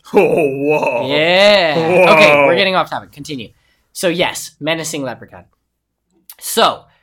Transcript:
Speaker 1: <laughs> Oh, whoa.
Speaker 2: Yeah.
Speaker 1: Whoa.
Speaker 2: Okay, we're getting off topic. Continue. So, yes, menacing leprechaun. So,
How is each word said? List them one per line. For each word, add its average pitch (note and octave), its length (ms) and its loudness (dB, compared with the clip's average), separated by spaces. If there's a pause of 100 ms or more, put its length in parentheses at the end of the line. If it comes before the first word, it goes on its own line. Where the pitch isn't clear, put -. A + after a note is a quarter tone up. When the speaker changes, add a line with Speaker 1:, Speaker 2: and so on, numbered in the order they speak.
Speaker 1:
<laughs> - 80 -6
Oh, G#3+ 60 4
whoa. C#3+ 960 -2
Speaker 2:
Yeah. F3+ 600 2
Speaker 1:
Whoa. E3+ 380 4
Speaker 2:
Okay, D3+ 220 4 (100)
we're C3 100 2
getting F#3+ 200 0
off D#3 120 -2
topic. A2+ 240 -12
Continue. C#3 380 -14 (420)
So, - 160 -4
yes, E3 520 -6
menacing D#3 420 -6
leprechaun. A2+ 420 -14 (960)
So, - 440 -2 (180)